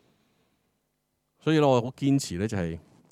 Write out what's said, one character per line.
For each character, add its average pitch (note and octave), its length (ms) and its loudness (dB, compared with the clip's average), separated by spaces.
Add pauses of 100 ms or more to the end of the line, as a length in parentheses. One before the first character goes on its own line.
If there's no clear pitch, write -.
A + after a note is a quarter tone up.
(1400)
所 D#3 140 -2
以 D#3 40 4
呢， D3 80 4
我 B2+ 140 4
好 A#2 100 -4
堅 C#3 300 0
持 - 160 -8
呢， G2 100 -4
就 A2 100 -6
係 E2+ 220 -4 (340)